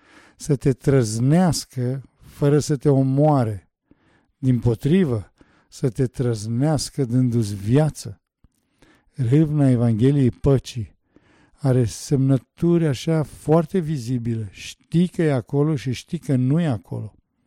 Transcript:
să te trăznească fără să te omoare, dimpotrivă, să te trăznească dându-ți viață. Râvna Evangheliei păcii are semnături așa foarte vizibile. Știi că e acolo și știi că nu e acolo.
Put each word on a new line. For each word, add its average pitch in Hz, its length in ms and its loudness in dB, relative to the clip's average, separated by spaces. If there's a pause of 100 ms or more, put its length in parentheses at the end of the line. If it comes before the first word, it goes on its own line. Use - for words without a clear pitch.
(360)
să 143 200 -4
te 139 160 0
trăznească 131 1300 0 (180)
fără 147 380 0
să 143 180 -2
te 147 120 -2
omoare, 135 800 2 (720)
dimpotrivă, 123 960 0 (360)
să - 200 -4
te 131 180 -2
trăznească 123 1000 -4
dându-ți 117 500 0
viață. 113 680 -2 (880)
Râvna 143 600 2
Evangheliei 120 600 2
păcii 120 640 -2 (580)
are 127 320 2
semnături 139 1000 0
așa 156 360 -2
foarte 160 560 -2
vizibile. 120 720 -4
Știi - 580 -4
că - 140 -4
e 151 100 0
acolo 143 440 -2
și 123 160 -6
știi - 260 -10
că 139 180 -4
nu 131 240 0
e 170 60 -2
acolo. 113 480 -8 (320)